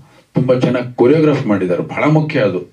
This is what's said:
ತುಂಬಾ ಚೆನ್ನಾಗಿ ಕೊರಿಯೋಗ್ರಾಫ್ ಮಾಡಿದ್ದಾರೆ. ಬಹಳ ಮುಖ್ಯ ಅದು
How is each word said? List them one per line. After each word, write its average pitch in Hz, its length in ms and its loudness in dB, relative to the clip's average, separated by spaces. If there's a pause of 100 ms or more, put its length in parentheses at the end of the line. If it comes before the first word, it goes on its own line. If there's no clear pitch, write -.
(340)
ತುಂಬಾ 127 200 2
ಚೆನ್ನಾಗಿ 123 420 -2
ಕೊರಿಯೋಗ್ರಾಫ್ 143 500 2
ಮಾಡಿದ್ದಾರೆ. 92 360 -2
ಬಹಳ - 220 -6
ಮುಖ್ಯ 151 360 0
ಅದು 90 320 -2